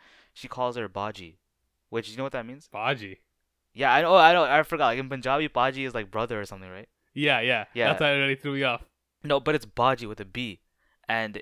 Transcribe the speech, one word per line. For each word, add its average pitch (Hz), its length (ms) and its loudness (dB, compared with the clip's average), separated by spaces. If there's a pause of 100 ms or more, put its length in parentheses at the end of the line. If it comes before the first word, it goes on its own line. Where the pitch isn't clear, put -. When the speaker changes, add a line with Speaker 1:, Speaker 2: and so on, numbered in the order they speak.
(340)
Speaker 1:
she - 140 -18
calls 123 280 -4
her 113 140 -6
"Baji," 98 500 -10 (500)
which, 113 200 -6
you 107 80 -16
know 131 60 -6
what 135 100 -8
that 120 120 -8
means? 135 260 -18
Speaker 2:
Baji? 107 480 -4 (540)
Speaker 1:
Yeah, 131 200 2
I 143 80 6
know, 170 140 6
I 165 180 10
know, 175 100 4
I 147 200 4
forgot. 151 240 0
Like, 120 120 0
in 135 100 -8
Punjabi, 135 380 -2
"Baji" 131 380 -2
is, 127 80 -6
like, 110 180 -8
brother 113 300 -4
or 101 40 -8
something, 95 240 -16
right? 95 200 -18 (240)
Speaker 2:
Yeah, 139 280 2
yeah. 117 320 0
Speaker 1:
Yeah. 117 160 0
Speaker 2:
That's 147 120 0
why 147 120 2
it 143 60 0
really 135 160 0
threw 139 180 -6
me 139 100 -2
off. 120 200 -2 (400)
Speaker 1:
No, 147 160 2
but 151 160 0
it's 139 100 -4
"Baji" 120 420 0
with 107 120 -12
a 104 60 -12
B. 107 360 -10 (460)
And 113 340 -4